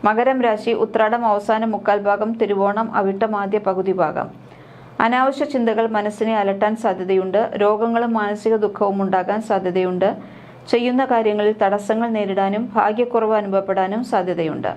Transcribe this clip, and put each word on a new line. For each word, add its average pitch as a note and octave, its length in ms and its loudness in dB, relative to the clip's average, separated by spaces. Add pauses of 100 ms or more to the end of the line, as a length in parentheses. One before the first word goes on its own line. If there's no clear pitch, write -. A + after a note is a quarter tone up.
മകരം A#3+ 380 2
രാശി, A3 280 0
ഉത്രാടം A3 560 0
അവസാന G#3+ 380 0
മുക്കാൽ G#3 340 0
ഭാഗം, G3+ 340 0
തിരുവോണം, G#3 640 0
അവിട്ടം G3+ 420 0
ആദ്യ G3+ 220 -2
പകുതി F#3+ 340 0
ഭാഗം. D3+ 360 -2 (720)
അനാവശ്യ C4 440 0
ചിന്തകൾ A3+ 420 0
മനസ്സിനെ G#3+ 520 -2
അലട്ടാൻ G3+ 380 0
സാധ്യതയുണ്ട്. F#3+ 800 0
രോഗങ്ങളും A3+ 580 2
മാനസിക G#3+ 420 0
ദുഃഖവും G3+ 460 0
ഉണ്ടാകാൻ F#3+ 400 0
സാധ്യതയുണ്ട്. F#3 760 0 (520)
ചെയ്യുന്ന B3 360 2
കാര്യങ്ങളിൽ G#3+ 580 2
തടസ്സങ്ങൾ G#3 460 0
നേരിടാനും G3+ 680 -2
ഭാഗ്യക്കുറവ് A3 600 2
അനുഭവപ്പെടാനും G3 680 0
സാധ്യതയുണ്ട്. E3 720 -2